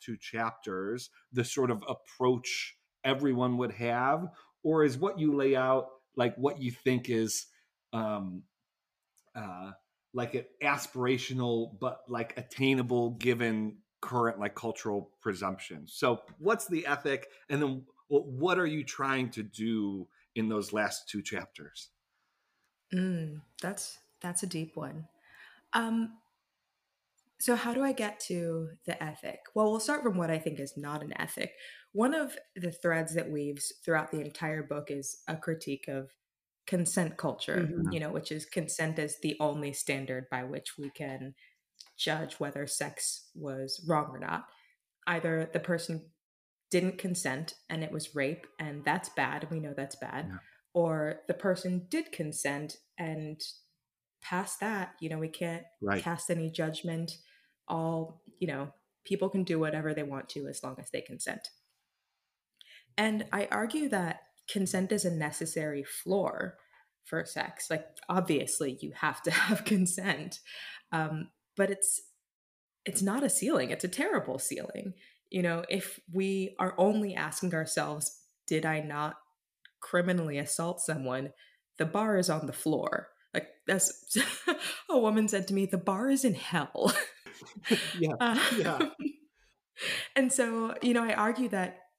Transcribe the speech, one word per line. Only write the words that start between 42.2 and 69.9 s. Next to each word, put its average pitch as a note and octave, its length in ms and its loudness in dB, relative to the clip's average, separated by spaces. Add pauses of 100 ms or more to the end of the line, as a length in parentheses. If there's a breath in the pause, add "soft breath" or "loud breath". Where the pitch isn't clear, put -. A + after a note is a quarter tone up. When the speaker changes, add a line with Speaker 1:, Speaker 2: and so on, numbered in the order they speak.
Speaker 2:
whether C#3+ 320 -4
sex - 680 -4
was C3+ 520 -6
wrong D3+ 240 4
or C3 80 -12
not. - 280 -4 (600 soft breath)
Either E3 460 2
the F3 80 0
person E3 460 -2 (640)
didn't F#3 280 2
consent E3 560 -2 (140)
and D#3+ 160 -4
it D3+ 80 -6
was D#3 220 -6
rape, D3 320 -2 (120)
and D3 260 -6
that's E3+ 260 0
bad, C#3+ 320 -2
and D3+ 100 -8
we D#3+ 80 -2
know D3 160 -6
that's C#3 200 -6
bad, - 340 -6
Speaker 1:
Yeah. F#2 60 -8 (360 soft breath)
Speaker 2:
or D#3+ 560 2
the F3+ 60 0
person F3+ 560 0
did D#4+ 220 -2
consent, D3+ 640 -4 (180)
and D#3 460 -6 (800)
past - 380 -4
that, G3+ 400 -2
you D#3+ 100 -4
know, D#3 80 -2
we D#3+ 100 -2
can't E3 360 -4 (180)
Speaker 1:
Right. G3 200 0
Speaker 2:
cast E3+ 280 -2
any E3 200 0
judgment. E3 680 -4 (500 soft breath)
All, D#3+ 540 -2 (160)
you F3+ 80 0
know, C#3+ 260 -4 (320)
people F#3+ 240 0
can F#3+ 160 2
do E3+ 140 2
whatever D#3 340 0
they D3+ 100 -2
want C#3 280 -6
to C#3+ 180 -6
as C#3 140 -8
long C3 180 -8
as C3 100 -14
they - 120 -4
consent. - 480 -8 (1500 loud breath)
And G#3+ 360 2
I G3+ 180 0
argue A#3 380 0
that F3+ 340 0 (260)
consent F#3+ 440 0
is G#3 120 2
a F3+ 100 2
necessary D3+ 680 -2
floor - 760 -2 (460 soft breath)
for E3 200 -4
sex. - 460 -6
Like, D#3+ 160 -2 (220)
obviously, D3+ 720 2
you - 160 -8
have - 260 -2
to E3+ 80 0
<laughs> - 0 -
have - 340 4
consent, F#3 760 2 (520 loud breath)